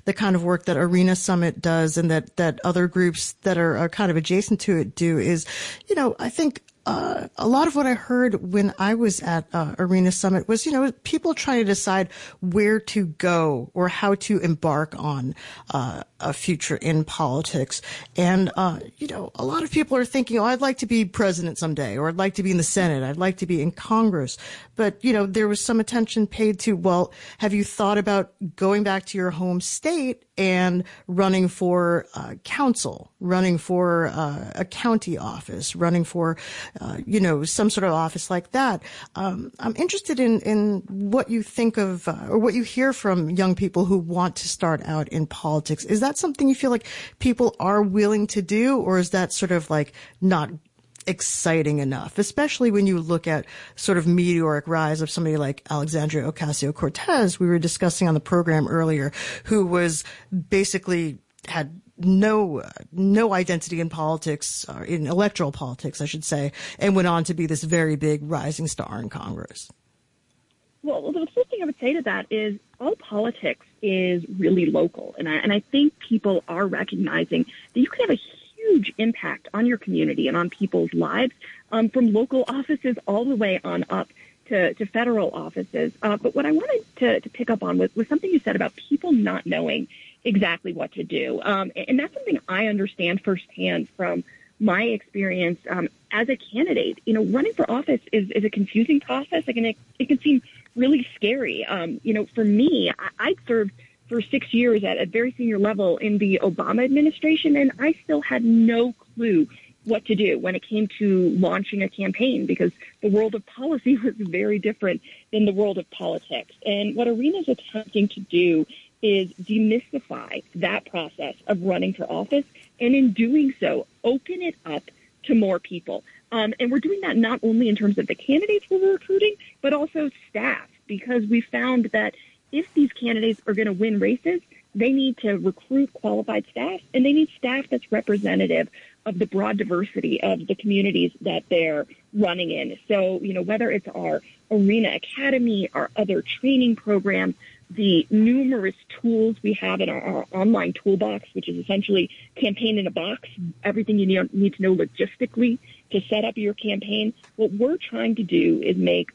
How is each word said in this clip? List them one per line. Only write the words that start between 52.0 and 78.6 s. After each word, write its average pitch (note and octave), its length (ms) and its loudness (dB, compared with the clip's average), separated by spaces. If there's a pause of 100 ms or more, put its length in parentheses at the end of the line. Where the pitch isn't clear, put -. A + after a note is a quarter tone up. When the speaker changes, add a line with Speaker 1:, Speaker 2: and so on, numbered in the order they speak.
Speaker 1:
especially B3 520 0
when G3+ 160 4
you F#3 120 2
look E3 280 -2
at D#3 180 0 (320)
sort F#3+ 220 0
of E3 80 0
meteoric E3+ 600 2
rise D#3 360 0
of D3+ 80 -4
somebody D#3+ 260 -2
like C#3 320 -4
Alexandria D3+ 640 -2
Ocasio-Cortez, D#3+ 1080 -2
we F3+ 80 2
were E3+ 120 4
discussing E3+ 500 0
on D#3+ 60 2
the D3+ 60 2
program E3 480 2
earlier, D#3 440 0 (320)
who G#3 220 2
was F3 360 0 (460)
basically F#3 680 -2 (280)
had D#3+ 320 -6 (200)
no, F#3+ 600 4
uh, - 100 -12 (200)
no G3 440 2
identity F3 440 -2
in E3+ 120 -2
politics, D#3 760 -4
or - 160 -12
in D#3 240 -4
electoral F3 460 0
politics, C3 480 -8
I C#3+ 60 -4
should D#3 180 -8
say, C#3+ 280 -2 (260)
and G3 180 2
went F3+ 120 4
on E3+ 160 2
to F3 100 -4
be E3 100 -2
this D#3+ 200 -2
very D#3+ 320 2
big D3+ 260 0
rising D3+ 440 -4
star - 320 -8
in A#2 120 -8
Congress? - 600 -12 (1120)
Speaker 2:
Well, C#4 300 -4
the E4 220 -2
first B4 160 0
thing A4+ 100 -6
I E4+ 60 -4
would D4+ 140 -6
say B3+ 140 0
to E4 80 -2
that G3 280 -4
is G#3+ 280 -2 (220)
all D4 160 -2
politics G#3+ 720 -4 (160)
is F#3 420 0 (140)
really F3+ 280 4
local, D#3 520 0
and D3+ 100 -6
I, D#3 80 -2
and G#3 160 0
I G#3 80 2
think D4 380 2
people G3+ 500 0
are F3 180 -2
recognizing E3 800 -2 (300)
that A#3+ 60 2
you C4 80 4
can A#4 200 0
have - 20 2
a B3+ 100 0 (360)
huge G4+ 400 2